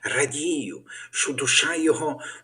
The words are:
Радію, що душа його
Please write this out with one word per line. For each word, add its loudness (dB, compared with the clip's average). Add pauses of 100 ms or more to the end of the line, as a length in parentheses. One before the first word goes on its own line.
Радію, 0 (300)
що 0
душа 2
його 2 (220)